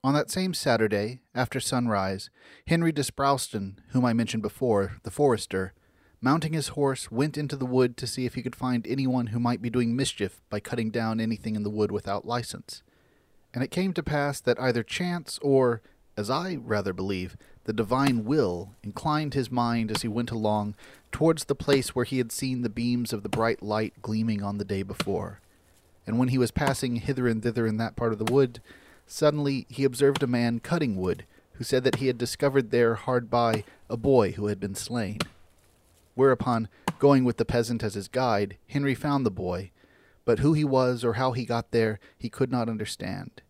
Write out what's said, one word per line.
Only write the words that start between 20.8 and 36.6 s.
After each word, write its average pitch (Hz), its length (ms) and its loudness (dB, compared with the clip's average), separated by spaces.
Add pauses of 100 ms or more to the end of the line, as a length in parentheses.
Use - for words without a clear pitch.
towards 156 320 2
the 139 120 -2
place 139 380 0
where 123 120 0
he 131 140 -2
had 117 120 -2
seen 127 300 -4
the 117 80 -2
beams 120 420 -2
of 107 120 -4
the - 60 -6
bright 113 320 0
light 107 400 -4
gleaming 110 400 -2
on 101 180 -4
the 101 60 -4
day 98 160 -4
before. 95 600 -6 (680)
And 113 100 -2
when 127 120 2
he 131 80 2
was 120 140 2
passing 131 440 0
hither 123 320 -2
and 110 160 0
thither 117 240 0
in 107 100 0
that 113 200 -4
part 117 160 0
of 104 40 -4
the 110 140 -2
wood, 131 300 2 (440)
suddenly 147 640 0
he 139 140 -4
observed 135 380 4
a 131 60 0
man 120 320 2
cutting 147 360 0
wood, 92 300 -2 (280)
who - 100 -10
said 127 200 2
that 127 120 4
he 131 120 0
had 120 100 2
discovered 131 520 0
there 117 260 4
hard 120 340 -2
by 113 340 2 (260)
a 117 80 -4
boy 113 340 6
who 104 160 -4
had 101 120 -2
been 101 160 -6
slain. 110 420 -6 (1000)
Whereupon, 123 540 4 (300)